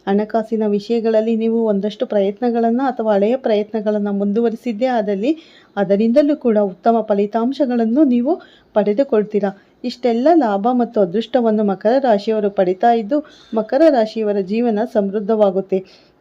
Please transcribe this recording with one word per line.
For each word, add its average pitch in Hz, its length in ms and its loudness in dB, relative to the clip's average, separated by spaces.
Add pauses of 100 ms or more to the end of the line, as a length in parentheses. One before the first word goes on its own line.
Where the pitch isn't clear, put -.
ಹಣಕಾಸಿನ 214 580 -2
ವಿಷಯಗಳಲ್ಲಿ 220 720 0
ನೀವು 226 280 0
ಒಂದಷ್ಟು 208 420 -2
ಪ್ರಯತ್ನಗಳನ್ನು 226 760 0
ಅಥವಾ 240 280 -2
ಹಳೆಯ 208 240 2
ಪ್ರಯತ್ನಗಳನ್ನು 214 760 -2
ಮುಂದುವರಿಸಿದ್ದೇ 214 760 -2
ಆದಲ್ಲಿ 220 460 -2 (440)
ಅದರಿಂದಲೂ 226 600 2
ಕೂಡ 220 220 0
ಉತ್ತಮ 208 420 0
ಫಲಿತಾಂಶಗಳನ್ನು 233 1040 0
ನೀವು 247 300 2 (400)
ಪಡೆದುಕೊಳ್ತೀರಾ. 208 760 0 (320)
ಇಷ್ಟೆಲ್ಲ 247 500 0
ಲಾಭ 214 380 2
ಮತ್ತು 240 280 0
ಅದೃಷ್ಟವನ್ನು 220 640 0
ಮಕರ 202 340 0
ರಾಶಿಯವರು 214 520 0
ಪಡಿತಾ 196 420 0
ಇದ್ದು, 233 240 -2 (380)
ಮಕರ 220 360 0
ರಾಶಿಯವರ 214 500 -2
ಜೀವನ 214 380 -2 (140)
ಸಮೃದ್ಧವಾಗುತ್ತೆ. 202 880 0 (420)